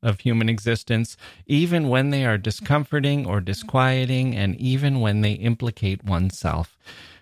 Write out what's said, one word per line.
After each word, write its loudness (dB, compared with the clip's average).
of -2
human 2
existence, -2
even 2
when 2
they 0
are 2
discomforting 0
or 0
disquieting, 0
and 0
even 0
when 2
they 2
implicate -2
oneself. -2